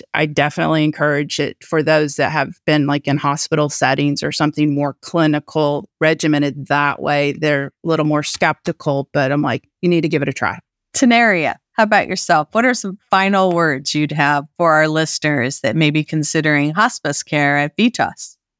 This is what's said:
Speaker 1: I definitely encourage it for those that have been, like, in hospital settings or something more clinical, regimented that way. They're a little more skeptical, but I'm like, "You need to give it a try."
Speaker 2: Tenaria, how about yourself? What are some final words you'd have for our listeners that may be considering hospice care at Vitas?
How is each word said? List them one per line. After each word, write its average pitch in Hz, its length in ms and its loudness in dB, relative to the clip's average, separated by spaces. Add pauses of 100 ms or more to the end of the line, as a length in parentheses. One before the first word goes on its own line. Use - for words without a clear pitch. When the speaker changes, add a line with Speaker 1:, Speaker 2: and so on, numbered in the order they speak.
(160)
Speaker 1:
I 151 100 0
definitely 156 580 0
encourage 147 560 -2
it - 240 -6
for 156 200 -2
those 151 320 2
that 143 160 0
have 147 340 -4
been, 151 220 2
like, 143 200 -2
in 139 100 0
hospital 147 520 -2
settings 139 540 0
or 147 80 -4
something 151 420 0
more 143 280 -2
clinical, 151 840 -2 (120)
regimented 147 680 0
that 143 320 0
way. 143 340 0
They're 143 340 -2
a - 200 -12
little 160 180 2
more 151 180 0
skeptical, 151 920 -2
but 135 180 0
I'm 147 120 0
like, 131 260 -4 (120)
"You 180 80 2
need 170 120 2
to 160 80 0
give 147 140 0
it 143 60 -2
a 135 40 -6
try." 98 240 -4 (380)
Speaker 2:
Tenaria, 226 600 2 (180)
how 226 100 2
about 208 240 2
yourself? 170 460 0
What 226 120 2
are 254 80 2
some 202 240 -6 (140)
final 190 400 2
words 156 420 0
you'd 151 200 0
have 147 340 0 (100)
for 165 160 4
our 156 140 4
listeners 151 720 -2
that - 160 -2
may 156 160 2
be 151 120 0
considering 151 680 0
hospice 175 500 -2
care 143 360 0
at 147 200 -2
Vitas? - 600 -2 (220)